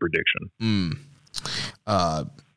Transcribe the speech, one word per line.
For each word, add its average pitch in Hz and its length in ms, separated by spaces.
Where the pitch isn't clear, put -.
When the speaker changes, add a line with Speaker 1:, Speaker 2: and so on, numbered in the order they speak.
Speaker 1:
prediction. 80 500
Speaker 2:
Mm. 98 360
Uh, 85 380